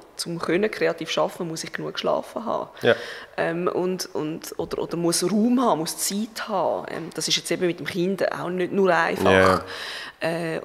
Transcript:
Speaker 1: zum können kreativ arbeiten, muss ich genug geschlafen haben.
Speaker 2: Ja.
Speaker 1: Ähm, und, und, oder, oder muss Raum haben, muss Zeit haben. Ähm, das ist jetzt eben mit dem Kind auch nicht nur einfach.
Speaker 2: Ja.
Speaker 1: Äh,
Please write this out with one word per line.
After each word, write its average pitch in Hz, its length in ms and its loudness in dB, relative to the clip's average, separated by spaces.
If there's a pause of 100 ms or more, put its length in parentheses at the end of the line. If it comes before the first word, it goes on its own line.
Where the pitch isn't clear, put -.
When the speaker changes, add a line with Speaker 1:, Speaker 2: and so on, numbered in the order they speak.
(160)
Speaker 1:
zum 170 220 -6
können 180 320 2
kreativ 165 480 -2
arbeiten, 175 300 -2
muss 160 160 -6
ich - 100 -12
genug 151 200 -6
geschlafen - 520 -2
haben. - 240 -4 (100)
Speaker 2:
Ja. 120 140 6 (420)
Speaker 1:
Ähm, 165 320 -2
und, 180 460 -2
und, 151 440 -6
oder, 165 200 -4
oder 160 180 -4
muss 170 260 2
Raum 220 380 4
haben, 180 200 4
muss 165 180 -6
Zeit - 500 -4
haben. 135 420 0
Ähm, 160 220 -8
das - 160 -4
ist - 80 2
jetzt - 140 -4
eben 175 160 2
mit 170 140 0
dem 147 60 -8
Kind 185 460 0
auch 147 160 -4
nicht 180 240 -2
nur 190 220 4
einfach. 185 360 4
Speaker 2:
Ja. 190 340 8 (560)
Speaker 1:
Äh, 165 440 -2